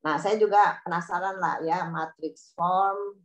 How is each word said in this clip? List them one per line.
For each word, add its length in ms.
Nah, 160
saya 160
juga 480
penasaran 560
lah 160
ya, 320
matrix 640
form. 720